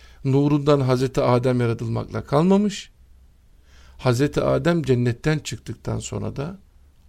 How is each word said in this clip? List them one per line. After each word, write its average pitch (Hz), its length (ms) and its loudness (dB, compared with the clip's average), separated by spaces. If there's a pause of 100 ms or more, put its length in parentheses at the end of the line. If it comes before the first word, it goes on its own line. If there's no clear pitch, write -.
(260)
nurundan 143 560 4
Hazreti 127 400 0
Adem 123 400 2
yaratılmakla 113 640 -4
kalmamış, 196 680 2 (1040)
Hazreti 135 440 0
Adem 139 420 0
cennetten 127 560 0
çıktıktan 117 600 -8
sonra 107 360 -8
da 156 240 -10 (500)